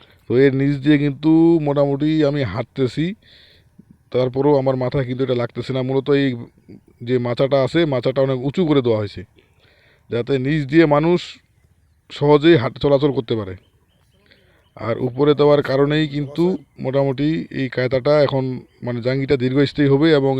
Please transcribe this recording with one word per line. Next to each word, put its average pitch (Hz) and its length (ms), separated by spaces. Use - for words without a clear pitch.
তো 117 180
এর 139 160
নিচ 143 140
দিয়ে 147 200
কিন্তু 147 280
মোটামুটি 143 440
আমি 147 100
হাঁটতেছি, 131 520
তারপরেও 127 460
আমার 131 220
মাথায় 127 260
কিন্তু 127 180
এটা 127 160
লাগতেছে 120 340
না। 131 120
মূলত 135 200
এই 139 60
যে 127 60
মাচাটা 135 400
আছে, 160 140
মাচাটা 131 340
অনেক 131 120
উঁচু 185 200
করে 143 180
দেওয়া 110 160
হয়েছে, 101 200
যাতে 117 220
নিচ 151 160
দিয়ে 165 120
মানুষ 165 240
সহজেই 147 520
হাঁটা 131 220
চলাচল 143 340
করতে 120 220
পারে। 95 140
আর 113 180
উপরে 139 320
দেওয়ার 147 200
কারণেই 143 340
কিন্তু 147 300
মোটামুটি 139 440
এই 135 140
কায়তাটা 127 400
এখন, 131 180
মানে, 120 200
জাঙ্গিটা 135 360
দীর্ঘস্থায়ী 139 500
হবে 143 160
এবং 135 220